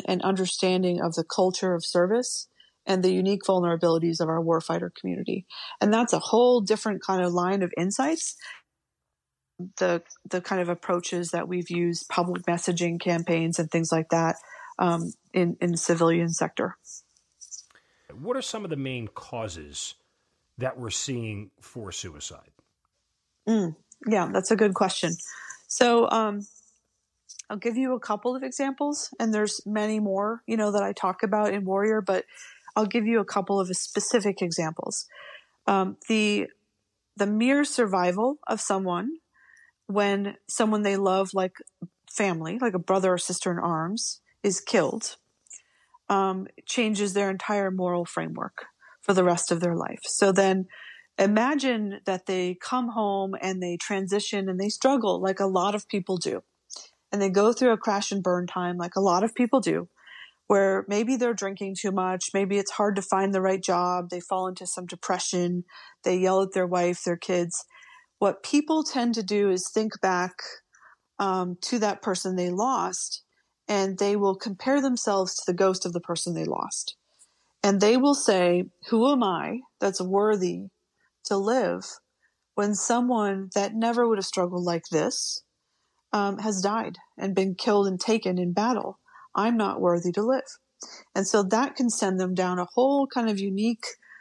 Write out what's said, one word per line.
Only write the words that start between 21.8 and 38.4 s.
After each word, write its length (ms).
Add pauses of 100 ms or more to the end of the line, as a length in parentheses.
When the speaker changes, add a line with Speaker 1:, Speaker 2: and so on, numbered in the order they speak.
Speaker 2:
suicide? 580 (960)
Speaker 1:
Mm, 300 (280)
yeah, 260
that's 200
a 60
good 160
question. 400 (540)
So, 440
um, 340 (1040)
I'll 80
give 200
you 160
a 60
couple 360
of 80
examples, 760
and 140
there's 320
many 360
more, 460
you 100
know, 140
that 120
I 80
talk 320
about 300
in 100
Warrior, 380
but 240 (500)
I'll 120
give 180
you 160
a 40
couple 340
of 100
specific 720
examples. 640 (600)
Um, 300 (140)
the, 380 (680)
the 120
mere 360
survival 840